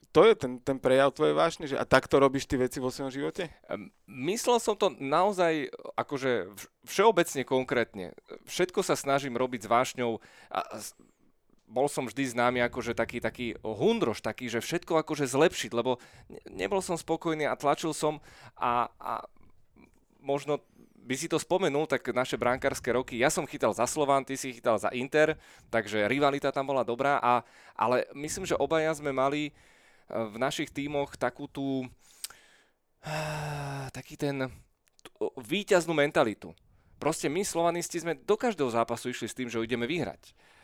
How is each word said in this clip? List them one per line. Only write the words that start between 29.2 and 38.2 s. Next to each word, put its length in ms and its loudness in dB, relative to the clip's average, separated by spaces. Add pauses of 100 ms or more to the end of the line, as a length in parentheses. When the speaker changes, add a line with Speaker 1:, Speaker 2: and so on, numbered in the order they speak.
Speaker 2:
e, 40 -14 (580)
v 260 -4
našich 320 -2
tímoch 480 -6
takú 320 -4
tú, 400 -4 (1200)
<sighs> 0 - (840)
taký 220 -14
ten, 360 -4 (480)
tú 120 -20 (260)
víťaznú 560 2
mentalitu. 580 2 (460)
Proste 320 -2
my, 120 -2
slovanisti, 600 -2
sme 160 -4
do 180 -2